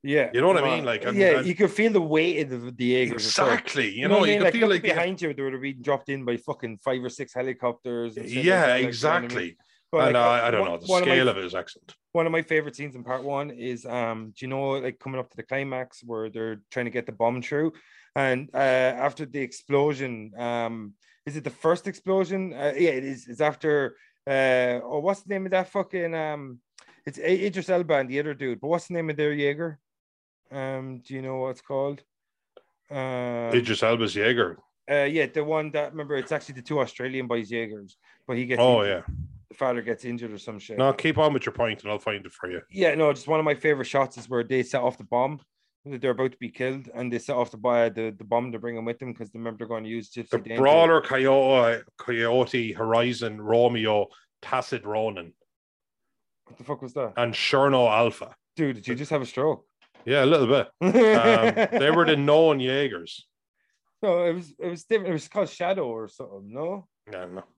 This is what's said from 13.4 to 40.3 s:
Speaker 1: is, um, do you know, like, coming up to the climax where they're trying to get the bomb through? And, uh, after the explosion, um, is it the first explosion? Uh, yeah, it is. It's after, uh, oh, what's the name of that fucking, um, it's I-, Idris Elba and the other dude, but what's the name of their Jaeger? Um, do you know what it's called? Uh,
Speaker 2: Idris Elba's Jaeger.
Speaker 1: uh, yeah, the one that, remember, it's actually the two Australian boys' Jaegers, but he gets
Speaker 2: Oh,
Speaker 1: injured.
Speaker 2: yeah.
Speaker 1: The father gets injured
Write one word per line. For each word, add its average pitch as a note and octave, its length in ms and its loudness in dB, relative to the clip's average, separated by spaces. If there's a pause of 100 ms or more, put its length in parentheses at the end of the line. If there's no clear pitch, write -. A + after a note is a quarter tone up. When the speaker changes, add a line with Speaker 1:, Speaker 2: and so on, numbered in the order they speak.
Speaker 1:
is, A#2+ 340 -8
um, A2+ 520 -4
do C3 80 -12
you C3 40 -8
know, C3+ 220 -2
like, C3 280 -4
coming C3 200 -8
up B2 100 -10
to - 80 -18
the A2+ 60 -12
climax C3 600 -8
where A2 240 -6
they're A2 320 -8 (100)
trying B2 140 -4
to A2+ 60 -6
get A#2+ 140 -6
the A2+ 80 -10
bomb A#2+ 280 0
through? D3+ 300 -2 (440)
And, C3+ 380 0
uh, - 40 -2
after C3 680 2
the C3+ 140 -8
explosion, C3 1000 -2
um, A#2 560 -4 (340)
is C#3+ 100 -10
it D3+ 60 -10
the D3 80 -6
first E3+ 360 0
explosion? F#3+ 680 -2
Uh, C#3+ 220 -2
yeah, E3 160 4
it C3 120 -4
is. C3+ 240 -10
It's A#2+ 140 -6
after, D3 560 0 (280)
uh, B2+ 580 2
oh, C#3+ 160 -4
what's G3 220 -2
the F3+ 120 -20
name F#3+ 120 -4
of F#3 60 -4
that F#3 180 0
fucking, F3+ 460 -4
um, D3 440 -6 (460)
it's C#3+ 140 -10
I-, F3+ 280 2
Idris F3+ 220 -6
Elba F3 300 2
and C3 100 -2
the C3+ 100 -2
other D3 140 -4
dude, B2+ 280 -6
but C#3 80 -6
what's E3+ 180 -2
the F3 80 -8
name D#3+ 160 -2
of C#3+ 60 -6
their D3+ 160 0
Jaeger? D3 440 -2 (760)
Um, C3 540 -8
do C3+ 80 -14
you C3 80 -8
know C3 160 -8
what C3 120 -4
it's B2+ 120 -12
called? C#3 400 -6 (880)
Uh, B2 640 -4
Speaker 2:
Idris A#2+ 300 0
Elba's A2+ 320 0
Jaeger. G#2 420 0 (320)
Speaker 1:
uh, C#3+ 140 2
yeah, D3 220 0
the D3 180 -4
one D#3 280 -4
that, D3 200 -4
remember, D3 240 -6
it's C3 160 -4
actually C#3+ 240 -8
the B2+ 60 -16
two D3 180 -4
Australian B2+ 480 -6
boys' A#2 240 -4
Jaegers, G#2+ 460 -10 (280)
but A#2 120 -4
he B2 80 -4
gets A#2+ 160 0
Speaker 2:
Oh, A#2+ 220 6
Speaker 1:
injured. F#2+ 240 -2
Speaker 2:
yeah. - 80 -10 (340)
Speaker 1:
The - 60 -20
father B2 260 -2
gets A2 240 -8
injured A#2+ 260 -8